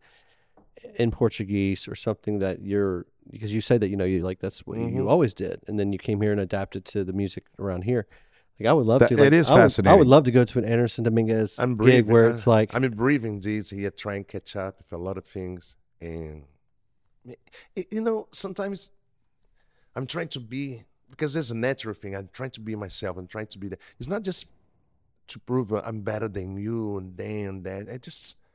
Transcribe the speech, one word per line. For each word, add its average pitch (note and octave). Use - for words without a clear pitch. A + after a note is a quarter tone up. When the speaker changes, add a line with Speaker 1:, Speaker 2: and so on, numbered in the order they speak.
Speaker 1:
in A#2
Portuguese G2+
or G#2
something G#2
that F#2+
you're, G2
because G#2+
you G#2+
said A#2+
that, G#2
you G2+
know, F#2+
you, F#2
like, F#2
that's -
what -
you A2+
Speaker 2:
Mm-hmm. F#2
Speaker 1:
always C#3
did, -
and G#2
then G2+
you F#2
came G#2
here G#2
and G#2
adapted G2
to G2+
the F#2
music G2
around F#2
here. A#2
Like, G#2+
I C#3+
would C#3+
love A#2
Speaker 3:
That, C3
Speaker 1:
to, B2
like, C#3+
Speaker 3:
it C#3+
is E3
Speaker 1:
I C3
would, C3
I -
Speaker 3:
fascinating. A2+
Speaker 1:
would C#3+
love C#3
to B2+
go B2
to A#2+
an A#2+
Anderson A#2
Dominguez A2+
Speaker 2:
I'm B2+
Speaker 1:
gig A#2
Speaker 2:
breathing, A#2+
Speaker 1:
where A#2
Speaker 2:
uh, A2+
Speaker 1:
it's A2
like A2
Speaker 2:
I'm C3
breathing, A2+
dudes, G#2
here, G2
trying G2+
to -
catch -
up F#2+
with -
a E2+
lot F#2+
of F#2
things, F2+
and D#2+
y-, B2
y-, F3+
you A3
know, A3
sometimes G3
I'm C3
trying E3+
to C3+
be, B2
because C#3+
there's C#3+
a A#2
natural A#2
thing. G2
I'm G2
trying C3
to A#2+
be A2
myself. G2
I'm F#2
trying G#2+
to -
be G2+
the, F#2+
it's A#2+
not G3+
just F#3
to -
prove, B2
uh, G#2
I'm A2
better G#2+
than F#2+
you G#2
and F#2
then G#2
and F#2+
that. F#2+
It B2
just -